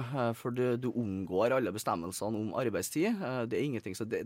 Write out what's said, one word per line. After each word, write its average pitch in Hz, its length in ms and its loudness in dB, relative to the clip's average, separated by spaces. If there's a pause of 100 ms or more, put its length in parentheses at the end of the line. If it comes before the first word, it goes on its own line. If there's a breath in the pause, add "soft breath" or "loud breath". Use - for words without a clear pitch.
(140)
eh, 120 240 2
for 123 160 -4
du, 123 240 2
du 127 140 -2
omgår 98 640 2
alle 110 180 2
bestemmelsene 104 640 -2
om 107 240 -2
arbeidstid. 123 560 0
Eh, 131 220 -2 (100)
det 101 80 0
er 123 80 2
ingenting 110 320 -4
som, 110 140 -4
det, 92 140 -2